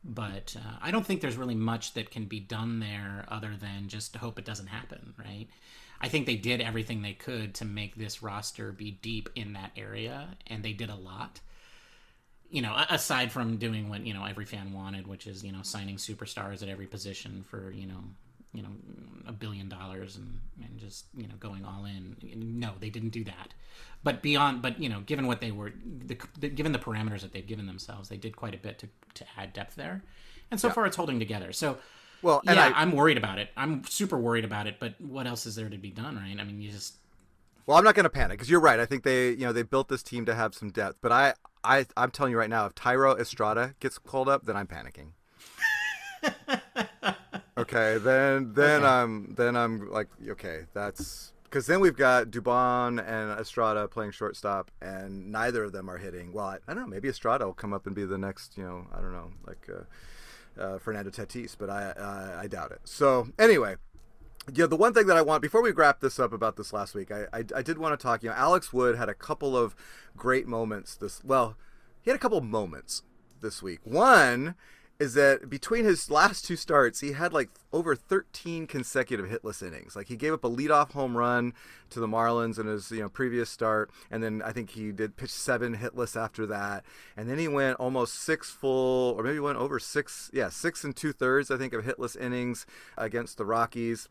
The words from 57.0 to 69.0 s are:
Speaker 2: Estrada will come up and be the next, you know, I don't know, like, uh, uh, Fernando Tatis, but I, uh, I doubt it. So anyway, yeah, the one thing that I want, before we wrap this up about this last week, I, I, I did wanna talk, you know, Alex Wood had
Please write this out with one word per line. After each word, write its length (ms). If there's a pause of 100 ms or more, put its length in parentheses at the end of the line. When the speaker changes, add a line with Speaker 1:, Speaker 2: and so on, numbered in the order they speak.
Speaker 2:
Estrada 380
will 80
come 180
up 140
and 100
be 80
the 140
next, 400
you 60
know, 280
I 80
don't 120
know, 180 (160)
like, 240
uh, 920
uh, 160
Fernando 300
Tatis, 500
but 120
I, 220
uh, 500
I 40
doubt 260
it. 120
So 440 (100)
anyway, 380 (760)
yeah, 140
the 100
one 160
thing 140
that 100
I 60
want, 180
before 220
we 80
wrap 300
this 200
up 140
about 220
this 180
last 200
week, 160
I, 220
I, 120 (100)
I 80
did 160
wanna 180
talk, 260
you 60
know, 80
Alex 340
Wood 260
had 120